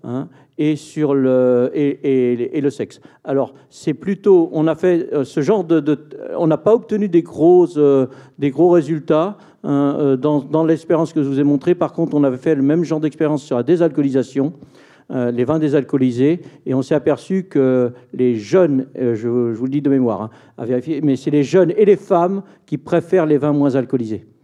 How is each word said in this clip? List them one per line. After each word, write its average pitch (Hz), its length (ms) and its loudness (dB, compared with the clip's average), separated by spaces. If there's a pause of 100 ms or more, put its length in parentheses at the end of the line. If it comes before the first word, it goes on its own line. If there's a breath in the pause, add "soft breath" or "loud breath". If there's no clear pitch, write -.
hein, 127 260 -10 (280 soft breath)
et 151 200 -2
sur 147 360 -4
le, 127 600 2
et, 147 160 0
et, 127 680 -2
et 143 40 -2
le 139 80 0
sexe. - 320 -10 (240 loud breath)
Alors, 135 280 -4 (160 soft breath)
c'est - 240 -6
plutôt, 180 600 2
on 156 140 0
a 160 80 0
fait, 175 360 0
euh, 135 140 -2
ce 156 160 -4
genre 180 240 0
de, 160 160 2
de, 147 180 -2 (380)
on 165 100 0
n'a 156 100 2
pas 208 160 2
obtenu 208 360 -2
des 170 120 4
gros, 170 560 4
euh, 139 300 4 (320 loud breath)
des 143 100 0
gros 151 200 2
résultats, 160 680 0 (260 soft breath)
hein, 143 360 0
euh, 139 160 2
dans, 147 240 0
dans 139 240 -2
l'expérience 160 480 -2
que 156 100 -2
je 139 60 -2
vous 139 140 -2
ai - 20 0
montrée. 143 320 0
Par 165 160 -4
contre, 165 240 -4
on 147 80 2
avait 127 140 0
fait 156 180 0
le 139 60 -2
même 156 240 2
genre 156 160 -4
d'expérience 151 420 -2
sur 127 140 -4
la 120 60 -2
désalcoolisation, 143 920 0 (580 loud breath)
euh, 123 200 -2
les 120 120 -2
vins 151 160 0
désalcoolisés, 139 800 0 (260 loud breath)
et 135 80 -4
on 131 80 0
s'est 156 140 -2
aperçu 160 480 -2
que 127 480 0 (220 loud breath)
les 123 220 0
jeunes, 135 520 0 (100)
euh, 117 180 -2
je, 120 380 -2
je 107 40 -8
vous 123 80 -6
le 135 60 -4
dis 147 100 -2
de 143 80 -2
mémoire, 120 320 0
hein, 110 80 -8 (280 soft breath)
à 123 60 -10
vérifier, 127 380 -4
mais 139 160 0
c'est 147 140 -6
les 147 120 2
jeunes 170 320 2
et 214 80 2
les 196 140 6
femmes 185 460 -2 (220 soft breath)
qui 147 120 -8
préfèrent 170 480 0
les 151 120 2
vins 147 140 0
moins 143 240 2
alcoolisés. 117 500 -4 (180)